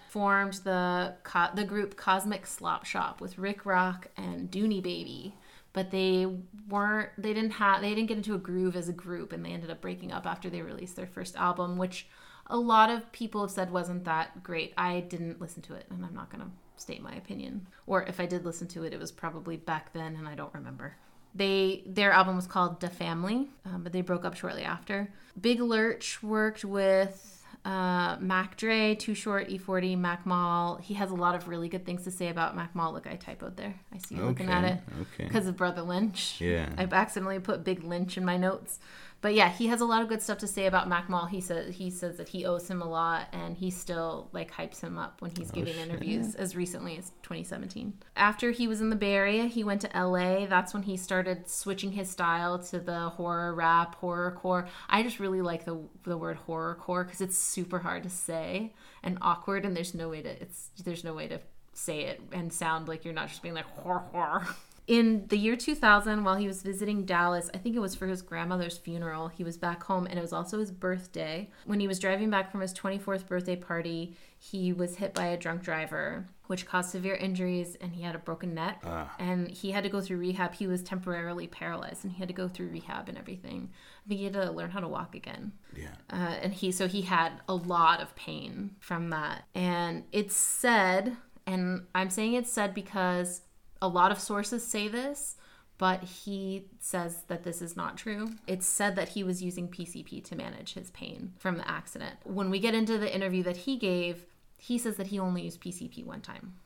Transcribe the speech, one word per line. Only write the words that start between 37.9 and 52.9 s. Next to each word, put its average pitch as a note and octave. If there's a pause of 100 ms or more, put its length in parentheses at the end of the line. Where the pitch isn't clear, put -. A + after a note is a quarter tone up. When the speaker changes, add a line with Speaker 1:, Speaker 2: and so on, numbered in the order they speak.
Speaker 1:
in F#3
my F3+
notes. - (420)
But G#3
yeah, G#3+
he A3+
has A#3
a A#3+
lot A3+
of A3
good A3
stuff G#3
to G#3
say G3
about F#3+
Mac F3+
Mall. F3
He F#3
sa-, E3+
he F#3
says F3
that E3+
he F3+
owes F3
him F3+
a E3
lot, E3
and E3+
he F#3
still, E3
like, E3
hypes -
him E3+
up E3
when E3+
he's E3
Speaker 2:
Oh, -
Speaker 1:
giving E3+
Speaker 2:
shit. E3
Speaker 1:
interviews G#3+
as F#3
recently F3
as F#3 (100)
twenty E3
seventeen. - (200)
After G#3+
he A#3+
was A3
in A3
the A3
Bay G3+
Area, G3+
he A#3
went G3+
to -
L F#3
A. F#3
That's F#3
when G3+
he F#3+
started F#3
switching G3
his F#3+
style F3
to F3+
the E3+